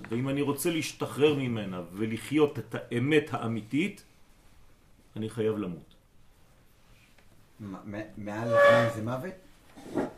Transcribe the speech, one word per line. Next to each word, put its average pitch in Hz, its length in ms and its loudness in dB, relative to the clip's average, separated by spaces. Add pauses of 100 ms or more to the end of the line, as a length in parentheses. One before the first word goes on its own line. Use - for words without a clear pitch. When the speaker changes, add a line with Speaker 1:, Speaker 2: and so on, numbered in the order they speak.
Speaker 1:
ואם 127 200 -2
אני 139 120 0
רוצה 143 300 0
להשתחרר 147 640 2
ממנה 110 460 -2 (100)
ולחיות 113 680 2
את - 160 -8
האמת 147 580 2
האמיתית, 120 680 -2 (1120)
אני 110 140 -4
חייב 107 280 0
למות. 90 380 -8 (1600)
Speaker 2:
מה, 95 260 -10
מ-, 104 400 -10
מעל 110 220 -4
הזמן - 480 8
זה 107 80 -6
מוות? 127 300 -6 (840)